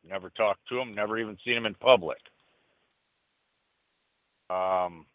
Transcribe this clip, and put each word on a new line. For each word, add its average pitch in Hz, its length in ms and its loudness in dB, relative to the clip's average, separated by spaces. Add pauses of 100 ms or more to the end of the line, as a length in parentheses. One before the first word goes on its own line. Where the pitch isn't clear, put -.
never 92 220 -8
talked - 400 0
to 127 100 -4
him, 123 140 -8
never 104 240 -2
even 107 260 -6
seen 120 140 -2
him 117 80 -6
in 107 100 -4
public. 92 440 4 (2250)
Um, 92 640 -2